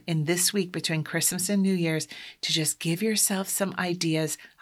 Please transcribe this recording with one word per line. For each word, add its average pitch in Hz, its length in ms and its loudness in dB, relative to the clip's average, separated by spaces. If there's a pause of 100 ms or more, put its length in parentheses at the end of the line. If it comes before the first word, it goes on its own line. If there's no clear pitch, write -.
in 160 200 0
this 180 280 2
week 185 180 0
between 160 320 -2
Christmas 180 460 -2
and 202 140 4
New 190 100 4
Year's 160 340 0 (340)
to 156 120 -2
just 156 260 0
give 165 220 0
yourself 208 480 2
some 190 280 -2
ideas 165 600 0 (240)